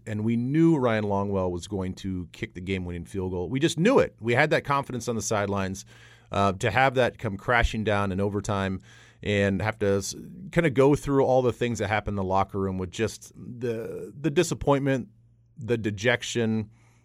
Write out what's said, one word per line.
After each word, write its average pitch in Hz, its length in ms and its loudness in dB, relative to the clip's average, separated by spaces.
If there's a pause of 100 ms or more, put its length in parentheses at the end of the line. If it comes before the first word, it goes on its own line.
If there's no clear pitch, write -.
and 107 180 -6
we 117 100 2
knew 151 420 4
Ryan 113 280 0
Longwell 98 460 0
was 87 180 -6
going 92 260 -4
to 90 380 -6
kick - 220 -12
the 92 60 -14
game-winning 90 440 -6
field 92 280 -6
goal. 90 160 -6
We 135 120 -2
just 165 180 0
knew 226 200 6
it. - 220 2
We 117 140 0
had 151 160 4
that 147 140 2
confidence 131 420 -2
on 120 80 -2
the 107 80 -2
sidelines. 98 640 -2 (480)
Uh, 98 220 2
to 104 160 0
have 127 240 4
that 123 240 2
come 98 180 -6
crashing 117 480 0
down 101 280 0
in 92 80 -2
overtime 98 600 -2 (420)
and 101 400 2
have 110 180 -4
to 101 180 2
s-, - 160 -6 (380)
kinda 165 180 2
go 135 240 6
through 139 300 2
all 127 180 4
the 120 100 2
things 120 260 -2
that 104 100 -2
happened 104 260 0
in - 20 -2
the 95 80 -2
locker 95 340 0
room 95 200 -2
with 90 120 -6
just - 460 -4
the, 117 840 -8
the 151 100 0
disappointment, 139 800 2 (500)
the 117 180 0
dejection, 110 920 0 (340)